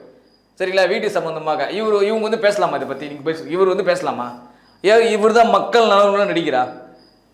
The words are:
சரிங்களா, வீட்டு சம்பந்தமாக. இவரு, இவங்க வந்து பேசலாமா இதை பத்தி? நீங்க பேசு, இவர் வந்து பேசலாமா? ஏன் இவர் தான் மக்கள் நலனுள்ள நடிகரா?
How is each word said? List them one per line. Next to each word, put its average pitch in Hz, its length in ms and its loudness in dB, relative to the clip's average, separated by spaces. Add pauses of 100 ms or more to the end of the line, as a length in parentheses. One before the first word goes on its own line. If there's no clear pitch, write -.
(600)
சரிங்களா, 185 280 2
வீட்டு 202 220 -2
சம்பந்தமாக. 156 640 -4
இவரு, 208 300 0
இவங்க 214 200 0
வந்து 214 180 -2
பேசலாமா 196 360 0
இதை 131 120 -6
பத்தி? 135 200 -10
நீங்க 143 160 -14
பேசு, 156 260 -6
இவர் 185 180 2
வந்து 185 160 -2
பேசலாமா? 143 440 -4 (540)
ஏன் 226 260 4
இவர் 214 240 2
தான் 226 180 4
மக்கள் 220 380 2
நலனுள்ள 202 380 4
நடிகரா? 156 380 -2 (720)